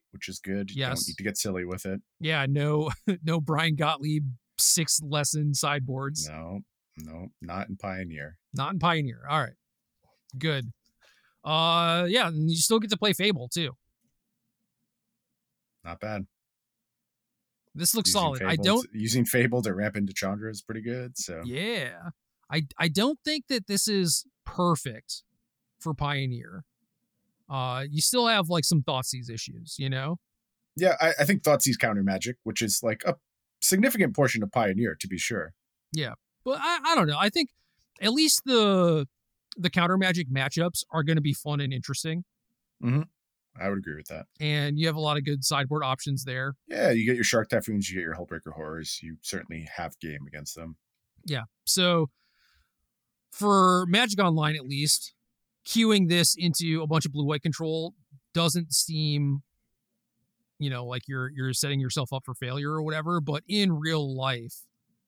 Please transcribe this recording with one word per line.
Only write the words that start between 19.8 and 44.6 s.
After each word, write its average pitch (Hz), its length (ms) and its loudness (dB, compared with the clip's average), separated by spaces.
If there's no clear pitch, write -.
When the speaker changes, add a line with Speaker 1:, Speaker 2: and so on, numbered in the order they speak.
Speaker 1:
into 101 180 -2
Chandra 104 360 -4
is 104 120 -12
pretty 113 200 -8
good, 123 360 -8
so. 82 280 -8
Speaker 2:
Yeah. 160 640 -6
I, 156 140 -2
I 165 100 2
don't 220 360 2
think 302 240 -4
that 240 200 -2
this 196 200 0
is 190 380 2
perfect - 800 -2
for 160 140 -4
Pioneer. 143 680 -4
Uh, 131 400 -4
you 151 120 -2
still 240 260 2
have, 202 220 2
like, 170 160 2
some 156 160 4
Thoughtseize 127 480 -4
issues, 113 480 -10
you 135 120 -4
know? 135 280 -4
Speaker 1:
Yeah, 175 240 4
I, 160 200 6
I 143 60 6
think 190 180 4
Thoughtseize 143 360 4
counter 107 240 2
Magic, 98 400 0
which 110 180 -4
is, 107 220 0
like, 110 220 0
a - 100 2
significant 196 540 4
portion 120 280 2
of 101 80 -6
Pioneer, 104 480 2
to - 80 -8
be 95 100 -6
sure. 87 360 -4
Speaker 2:
Yeah. 139 200 -4
But 262 180 -2
I, 330 240 0
I 330 100 4
don't 196 120 6
know. 147 120 0
I 202 100 4
think 311 200 0
at 214 120 2
least 311 320 4
the, 185 640 6
the 180 120 0
counter 175 280 4
Magic 180 320 2
matchups 135 600 0
are 160 120 0
gonna 160 180 4
be 147 120 2
fun 147 260 -4
and 139 140 -2
interesting. 160 500 -4
Speaker 1:
Mm-hmm. 127 180 2
I 87 100 -2
would 101 100 -2
agree 82 160 -8
with 76 120 -14
that. 80 200 -12
Speaker 2:
And 147 400 0